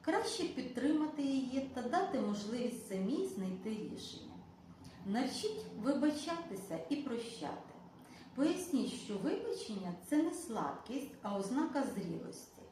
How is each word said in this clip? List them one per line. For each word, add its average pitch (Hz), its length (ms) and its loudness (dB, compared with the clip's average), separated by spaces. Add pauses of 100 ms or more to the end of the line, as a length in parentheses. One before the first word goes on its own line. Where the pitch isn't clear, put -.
Краще 427 420 2
підтримати 294 760 2
її 269 520 2
та 247 80 -2
дати 302 380 4
можливість 214 680 0
самій 226 380 2
знайти 185 420 -2
рішення. - 640 -6 (720)
Навчіть 254 600 0 (180)
вибачатися 294 960 2 (100)
і 285 60 4
прощати. - 760 -4 (640)
Поясніть, 294 580 4
що - 240 -4
вибачення — 196 760 -2 (160)
це 302 140 8
не - 100 2
слабкість, 226 760 -2 (100)
а 202 160 0
ознака 262 460 2
зрілості. - 760 -4 (100)